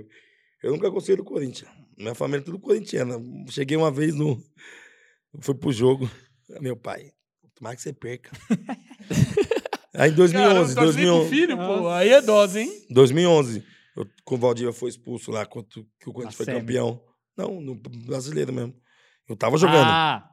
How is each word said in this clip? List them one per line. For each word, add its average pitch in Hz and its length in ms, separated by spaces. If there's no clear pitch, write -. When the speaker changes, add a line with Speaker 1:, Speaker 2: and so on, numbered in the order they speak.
Speaker 1:
Eu 123 80
nunca 180 180
gostei 190 260
do - 80
Corinthians. 147 460
Minha 113 180
família 143 260
é - 40
tudo 175 140
corintiana. 127 560
Cheguei 143 280
uma 160 140
vez 151 240
no, 147 260
fui 143 140
pro 147 160
jogo. 127 380
Meu 127 160
pai, - 360
"Tomara 117 220
que - 60
você 147 120
perca." 123 380
Speaker 2:
<laughs> - 1400
Speaker 1:
Aí 139 160
em 156 40
dois 175 200
mil 196 80
e 202 60
onze, - 20
Speaker 2:
Cara, 190 120
eu 160 40
torci 131 100
nem - 0
pro 156 100
Speaker 1:
dois 156 100
mil 180 100
e 175 60
onze. 165 180
Speaker 2:
filho, 294 280
pô. 196 60
Speaker 3:
Nossa. 175 200
Speaker 2:
Aí 190 120
é 277 120
dose, 208 400
hein? 370 280
Speaker 1:
Dois 123 220
mil 165 120
e 180 40
onze. 131 360
Eu, 98 120
quando 131 140
o 120 80
Valdívia 117 260
foi 123 160
expulso - 420
lá, 107 140
quando, - 220
que - 420
o 131 40
Corinthians 120 200
Speaker 3:
Na - 40
Speaker 1:
foi 117 80
Speaker 3:
semi. 123 140
Speaker 1:
campeão. 120 420
Não, 185 240
no 131 140
brasileiro 131 760
mesmo. 123 220
Eu 113 60
tava 120 220
jogando. 156 280
Speaker 3:
Ah, 160 480